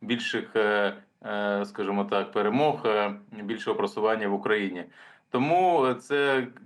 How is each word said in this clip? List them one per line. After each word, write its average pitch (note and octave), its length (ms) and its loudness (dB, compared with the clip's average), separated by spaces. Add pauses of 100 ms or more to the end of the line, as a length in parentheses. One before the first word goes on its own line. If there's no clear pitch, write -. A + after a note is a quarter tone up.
більших, A#2 540 -4
е, G#2 380 2 (320)
е, G#2 400 -2
скажімо G2+ 400 -2
так, G2 260 -2
перемог, B2+ 540 2
е, G#2 280 2 (300)
більшого A2 340 -2
просування G#2+ 500 0
в G2 60 0
Україні. G2 500 -2 (460)
Тому D3+ 680 2
це C#3 480 0 (180)